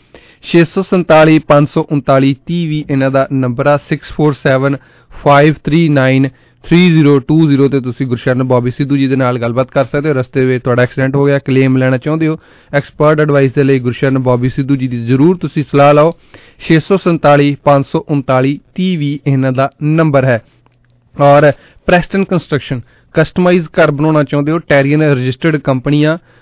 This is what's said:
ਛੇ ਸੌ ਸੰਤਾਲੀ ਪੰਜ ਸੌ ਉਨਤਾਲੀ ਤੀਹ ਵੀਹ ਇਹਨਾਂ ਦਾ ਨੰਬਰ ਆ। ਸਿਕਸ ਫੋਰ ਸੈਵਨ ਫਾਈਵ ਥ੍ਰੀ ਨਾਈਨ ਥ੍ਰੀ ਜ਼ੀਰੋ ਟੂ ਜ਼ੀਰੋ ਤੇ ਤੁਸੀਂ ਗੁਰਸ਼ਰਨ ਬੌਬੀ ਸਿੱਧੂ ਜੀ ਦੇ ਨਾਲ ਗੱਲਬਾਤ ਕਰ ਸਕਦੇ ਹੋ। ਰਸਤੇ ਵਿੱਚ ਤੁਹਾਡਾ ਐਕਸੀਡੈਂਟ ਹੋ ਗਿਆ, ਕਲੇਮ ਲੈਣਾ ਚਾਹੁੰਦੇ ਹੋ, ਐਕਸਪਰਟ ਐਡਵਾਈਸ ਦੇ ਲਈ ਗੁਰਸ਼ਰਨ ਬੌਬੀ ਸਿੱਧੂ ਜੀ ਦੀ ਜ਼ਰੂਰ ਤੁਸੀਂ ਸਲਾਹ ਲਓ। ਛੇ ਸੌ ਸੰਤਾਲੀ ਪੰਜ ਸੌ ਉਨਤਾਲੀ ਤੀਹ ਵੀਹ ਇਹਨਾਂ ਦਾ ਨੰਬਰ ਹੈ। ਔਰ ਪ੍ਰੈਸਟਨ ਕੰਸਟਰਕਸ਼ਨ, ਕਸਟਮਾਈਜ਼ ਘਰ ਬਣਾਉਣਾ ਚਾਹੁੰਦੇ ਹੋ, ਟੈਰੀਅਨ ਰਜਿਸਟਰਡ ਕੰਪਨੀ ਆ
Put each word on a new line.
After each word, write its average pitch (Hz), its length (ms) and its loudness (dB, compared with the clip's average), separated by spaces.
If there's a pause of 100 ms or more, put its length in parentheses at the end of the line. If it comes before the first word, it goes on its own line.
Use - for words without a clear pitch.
(420)
ਛੇ 170 220 2
ਸੌ 190 180 -4
ਸੰਤਾਲੀ 156 560 4
ਪੰਜ 147 300 2
ਸੌ 160 240 -4
ਉਨਤਾਲੀ 135 440 0 (100)
ਤੀਹ 170 220 -4
ਵੀਹ 151 220 -6
ਇਹਨਾਂ 135 200 -2
ਦਾ 135 220 -2
ਨੰਬਰ 131 340 -2
ਆ। 147 100 2
ਸਿਕਸ - 360 -8
ਫੋਰ 151 200 0
ਸੈਵਨ 135 440 -2 (480)
ਫਾਈਵ 147 300 4 (100)
ਥ੍ਰੀ 160 240 0
ਨਾਈਨ 135 400 0 (360)
ਥ੍ਰੀ 175 260 4
ਜ਼ੀਰੋ 147 280 4
ਟੂ 156 300 2
ਜ਼ੀਰੋ 139 200 2
ਤੇ 135 120 -2
ਤੁਸੀਂ 127 260 -6
ਗੁਰਸ਼ਰਨ 127 360 -4
ਬੌਬੀ 127 280 0
ਸਿੱਧੂ 139 260 -4
ਜੀ 135 100 0
ਦੇ 135 100 -2
ਨਾਲ 127 220 -2
ਗੱਲਬਾਤ 120 320 -4
ਕਰ 135 140 -2
ਸਕਦੇ 143 240 -4
ਹੋ। 147 60 -2
ਰਸਤੇ 131 300 -2
ਵਿੱਚ 127 200 -2
ਤੁਹਾਡਾ 123 180 0
ਐਕਸੀਡੈਂਟ 131 340 -2
ਹੋ 139 100 0
ਗਿਆ, 139 120 0
ਕਲੇਮ 131 380 0
ਲੈਣਾ 131 220 0
ਚਾਹੁੰਦੇ 156 300 -4
ਹੋ, 156 100 -4 (360)
ਐਕਸਪਰਟ 151 460 0
ਐਡਵਾਈਸ 143 320 2
ਦੇ 143 120 0
ਲਈ 135 140 2
ਗੁਰਸ਼ਰਨ 131 400 -2
ਬੌਬੀ 127 300 -2
ਸਿੱਧੂ 139 280 -2
ਜੀ 127 120 -6
ਦੀ 123 80 -8
ਜ਼ਰੂਰ 131 400 0
ਤੁਸੀਂ 156 260 -6
ਸਲਾਹ 143 320 2
ਲਓ। 156 200 2 (540)
ਛੇ 160 120 2
ਸੌ 196 160 -2
ਸੰਤਾਲੀ 143 680 2
ਪੰਜ 139 280 2
ਸੌ 160 160 -4
ਉਨਤਾਲੀ 135 520 -2 (140)
ਤੀਹ 185 240 -2
ਵੀਹ 143 280 -4
ਇਹਨਾਂ 135 260 0
ਦਾ 135 180 -2 (120)
ਨੰਬਰ 151 420 0
ਹੈ। 123 180 -2 (800)
ਔਰ 143 320 4 (340)
ਪ੍ਰੈਸਟਨ 180 380 -2
ਕੰਸਟਰਕਸ਼ਨ, 143 560 -6 (340)
ਕਸਟਮਾਈਜ਼ 180 520 0
ਘਰ 160 240 0
ਬਣਾਉਣਾ 151 340 0
ਚਾਹੁੰਦੇ 147 280 -4
ਹੋ, 170 60 -2
ਟੈਰੀਅਨ 147 440 0
ਰਜਿਸਟਰਡ 143 540 -2
ਕੰਪਨੀ 143 480 -2
ਆ 156 140 -2 (240)